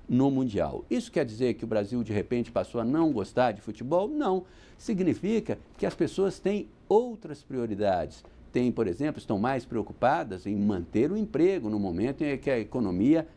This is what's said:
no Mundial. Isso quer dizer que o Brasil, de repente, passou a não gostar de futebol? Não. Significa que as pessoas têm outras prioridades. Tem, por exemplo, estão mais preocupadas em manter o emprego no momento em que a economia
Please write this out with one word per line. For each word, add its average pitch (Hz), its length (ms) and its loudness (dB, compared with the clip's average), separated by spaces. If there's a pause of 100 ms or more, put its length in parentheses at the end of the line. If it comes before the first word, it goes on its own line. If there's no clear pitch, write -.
no 135 240 4
Mundial. 101 580 0
Isso 240 220 -2
quer 160 120 2
dizer 117 300 0
que - 100 -8
o 113 40 -6
Brasil, 107 340 0
de 104 100 -4
repente, 113 380 0
passou 98 300 -2
a 113 40 -2
não 156 280 2
gostar 117 400 2
de 101 80 -12
futebol? 156 480 -2
Não. 208 380 0 (300)
Significa 202 840 0 (200)
que 196 80 0
as 175 80 -2
pessoas 185 460 0
têm 202 280 -2 (200)
outras 214 520 0
prioridades. 101 840 0 (280)
Tem, 123 200 2
por 113 140 0
exemplo, 107 320 -2
estão 101 200 -2
mais 123 280 -2
preocupadas 117 800 -2
em 101 100 -2
manter 104 560 2
o 208 40 -2
emprego 175 520 0
no 107 100 0
momento 104 460 -2
em 143 140 -2
que - 120 -4
a 123 80 2
economia 113 800 2